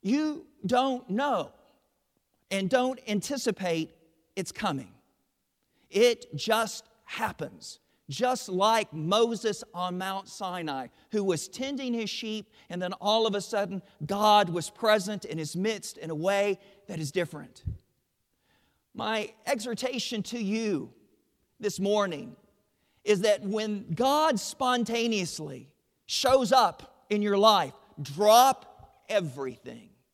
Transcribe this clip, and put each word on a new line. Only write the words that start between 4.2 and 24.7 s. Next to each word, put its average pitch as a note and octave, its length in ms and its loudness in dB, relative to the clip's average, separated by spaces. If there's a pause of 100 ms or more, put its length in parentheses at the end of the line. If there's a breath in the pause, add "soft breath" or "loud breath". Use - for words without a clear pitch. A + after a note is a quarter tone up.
it's G3 160 -8
coming. C#3 420 -6 (960)
It A3+ 460 2
just A3 480 -2 (200)
happens. - 760 -10 (300)
Just B3 380 -2
like G#3 420 2
Moses G#3 720 0 (120)
on F3+ 240 -6
Mount F#3+ 300 -8
Sinai, E3 580 -8 (240 soft breath)
who G#3 120 0
was F3+ 240 0
tending C4 460 -6
his A3+ 160 -4
sheep, G#3+ 420 -8 (200 soft breath)
and F3 100 -8
then F#3 140 -6
all A3 320 2
of G3+ 80 0
a G3+ 80 -2
sudden, G3+ 400 -4 (240 soft breath)
God G#3 420 6
was E3+ 220 -4
present G#3+ 560 0
in D3+ 100 -6
his D#3 180 -6
midst G3+ 440 -4
in D#3+ 100 -10
a E3 60 -6
way G3 440 0 (280 soft breath)
that F#3+ 120 -8
is D3+ 140 -4
different. D#3+ 520 -6 (1300)
My G#3+ 400 -4 (100)
exhortation A#3+ 800 -4
to A#3+ 200 -6
you G3+ 520 -2 (680)
this G#3 180 -4
morning G3 580 -2 (680)
is G3+ 160 4
that G#3 220 2
when G#3 500 -4
God C#4 480 2
spontaneously A3+ 1300 -2 (380)